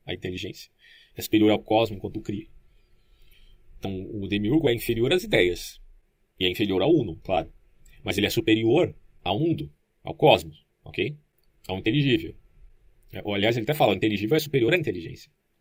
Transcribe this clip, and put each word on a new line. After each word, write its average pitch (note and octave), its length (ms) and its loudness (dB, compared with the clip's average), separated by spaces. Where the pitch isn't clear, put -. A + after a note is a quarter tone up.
à F#2+ 80 -8
inteligência. F#2 580 -10
É - 60 -12
superior G#2+ 300 4
ao G#2 80 2
cosmo G#2+ 360 0
enquanto G#2+ 260 -10
cria. G#2 260 -10
Então, - 320 -8
o G2 160 -8
demiurgo G#2 400 2
é A#2 60 4
inferior A#2 400 0
às F#3 100 0
ideias. F2+ 560 0
E F#2 60 0
é F2+ 40 4
inferior F#2+ 320 0
ao C3+ 100 4
uno, A#2+ 320 0
claro. D#2+ 280 -2
Mas F#2 140 -4
ele G2+ 100 2
é - 20 2
superior A2+ 680 2
ao G2 160 -2
mundo, D3+ 320 -2
ao - 100 -10
cosmos, F2+ 520 2
ok? B2 320 -6
Ao F#2+ 100 -6
inteligível. A#2+ 580 0
É, F#2+ 100 -12
ou, G2+ 100 -4
aliás, G#2+ 220 2
ele A#2 80 -4
até D3 100 -2
fala, A#2 200 4
o - 20 -2
inteligível G#2+ 400 0
é D#3+ 40 4
superior C#3 340 0
à F3+ 40 2
inteligência. G2 540 -8